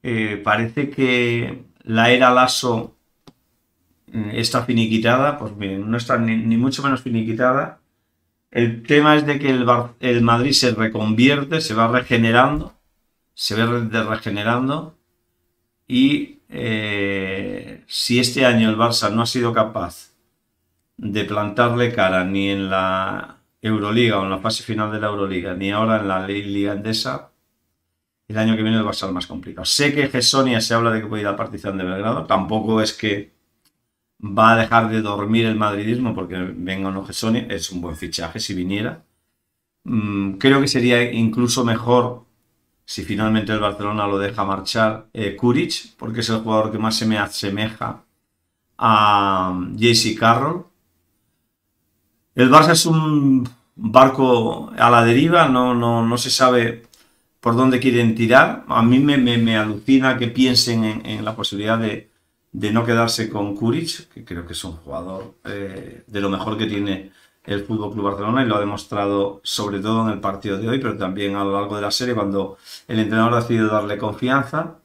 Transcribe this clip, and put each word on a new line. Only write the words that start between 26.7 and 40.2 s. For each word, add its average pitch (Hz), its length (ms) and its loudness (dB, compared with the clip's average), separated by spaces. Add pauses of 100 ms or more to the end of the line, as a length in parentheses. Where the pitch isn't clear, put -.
Endesa, 110 580 -6 (960)
el 107 100 -6
año 110 180 2
que 110 80 -2
viene 110 180 2
va 104 100 -2
a - 20 -6
ser 95 180 -6
más 90 160 -6
complicado. - 380 -12
Sé 147 280 2
que 139 140 0
Gessonia 127 540 2
se 120 120 -2
habla 117 180 2
de 110 100 -2
que 107 60 -10
puede 107 160 -6
ir 104 40 -2
al 98 80 -2
Partizan 101 420 -8
de 95 60 -4
Belgrado, 110 420 -4
tampoco 107 560 0
es 107 120 -2
que 101 400 -4 (880)
va 110 320 4
a 113 40 4
dejar 110 320 2
de 110 120 0
dormir 104 440 0
el 107 100 0
madridismo 107 600 -2
porque 90 220 -8
venga 95 520 -6
o - 20 -6
no 95 140 -8
Gessonia, 113 440 -2
es - 220 -6
un 90 100 -8
buen 85 140 -8
fichaje 82 440 -8
si - 140 -6
viniera. 98 500 -4 (800)
Mm, 101 540 -2